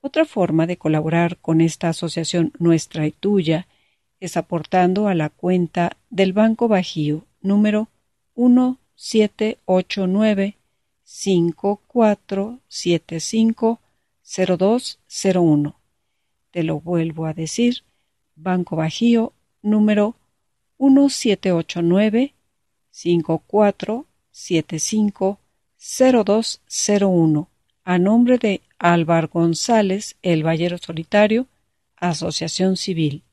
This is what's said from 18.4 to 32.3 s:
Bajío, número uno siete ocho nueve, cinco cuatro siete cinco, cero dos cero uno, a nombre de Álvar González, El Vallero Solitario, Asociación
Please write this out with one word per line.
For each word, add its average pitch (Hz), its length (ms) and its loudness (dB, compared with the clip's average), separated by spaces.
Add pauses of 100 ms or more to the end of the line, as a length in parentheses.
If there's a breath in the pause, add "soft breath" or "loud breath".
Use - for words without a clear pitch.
Bajío, 226 560 0 (300)
número 214 540 2 (640)
uno 277 320 4
siete 196 420 -2
ocho 170 300 -4
nueve, 214 520 0 (560)
cinco 170 560 -2
cuatro 214 600 0 (240)
siete - 480 -4
cinco, 202 600 -2 (360)
cero 254 480 2
dos 208 420 -2
cero 202 420 0
uno, 165 420 2 (340)
a 180 140 0
nombre 233 400 4
de 208 240 -2 (160)
Álvar 170 500 2
González, 190 920 0
El 170 200 0
Vallero 165 360 -2
Solitario, 208 680 0 (500)
Asociación 170 840 -2